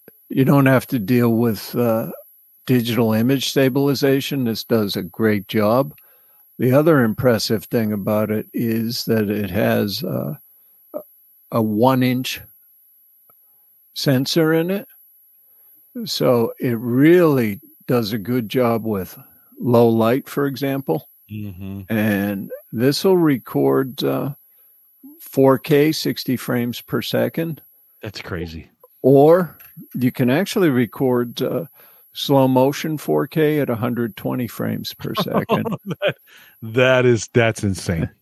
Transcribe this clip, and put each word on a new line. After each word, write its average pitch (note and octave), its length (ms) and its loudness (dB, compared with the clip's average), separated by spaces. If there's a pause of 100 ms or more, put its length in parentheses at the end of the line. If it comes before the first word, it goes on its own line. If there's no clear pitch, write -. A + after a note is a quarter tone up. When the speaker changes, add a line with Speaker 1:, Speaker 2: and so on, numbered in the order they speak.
(280)
Speaker 1:
You C3+ 160 0
don't C#3 220 4
have C3 220 4
to C3+ 120 -4
deal A#2+ 300 2
with, A2+ 460 -2
uh, A#2+ 360 -2 (540)
digital A#2 480 2
image B2 340 0
stabilization. C#3 960 0
This A2+ 220 -4
does A2 320 0
a G2 40 -4
great G#2 460 -2
job. A2+ 460 0 (640)
The B2+ 140 2
other D3+ 320 4
impressive A2 600 0
thing A2 280 -2
about G#2+ 380 -2
it A2 220 -4
is A#2 520 -4
that A2 240 0
it G#2 200 -2
has, G#2+ 540 0
uh, D3 320 -6 (1160)
a A#2 100 0
one A#2+ 420 2
inch B2+ 380 -2 (1500)
sensor D3 600 0
in E3 180 0
it. G#3 160 -6 (1160)
So B2+ 560 0
it A#2+ 180 -2
really C3 840 4 (260)
does A#2 240 0
a A#2+ 60 -4
good A2 320 -4
job A#2 360 0
with G2+ 320 -6 (440)
low A#2+ 260 4
light, A2+ 400 2
for C#3+ 180 -4
example. C#3 640 -4 (240)
Speaker 2:
Mm-hmm. G2 580 -12
Speaker 1:
And G#2 600 -2 (220)
this C3+ 320 0
will F#3+ 100 4
record, C#3 880 0
uh, C#3 300 -2 (880)
four C3+ 360 4
K, D3+ 360 2
sixty C3 420 -4
frames A#2+ 460 -4
per A#2+ 200 -6
second. C3 600 -4 (400)
Speaker 2:
That's - 200 -14
crazy. E2 480 -10 (340)
Speaker 1:
Or D3+ 540 6 (360)
you B2 180 0
can B2 180 0
actually F3+ 400 2
record, B2 720 -2
uh, B2+ 240 -4 (460)
slow C#3 380 2
motion C#3+ 480 0
four D3+ 280 -2
K D3+ 360 0
at B2 80 -2
a A#2+ 60 -2
hundred A#2 420 -4
twenty B2+ 300 -6
frames A2 460 -8
per - 220 -10
Speaker 2:
<laughs> G#3+ 80 -4
Speaker 1:
second. - 420 -2 (360)
Speaker 2:
That, G3 160 -2 (440)
that B2+ 440 2
is, A#2+ 240 2
that's A2+ 340 2
insane F2+ 460 -2 (120)